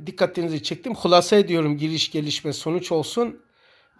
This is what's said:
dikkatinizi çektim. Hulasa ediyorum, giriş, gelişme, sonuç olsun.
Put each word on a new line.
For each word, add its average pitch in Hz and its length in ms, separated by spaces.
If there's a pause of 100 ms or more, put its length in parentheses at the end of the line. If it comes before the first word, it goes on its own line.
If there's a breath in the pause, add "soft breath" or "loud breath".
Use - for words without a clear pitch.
dikkatinizi 170 560
çektim. 226 320
Hulasa 175 420
ediyorum, 165 400
giriş, 156 340
gelişme, 151 420
sonuç 175 400
olsun. 220 500 (580)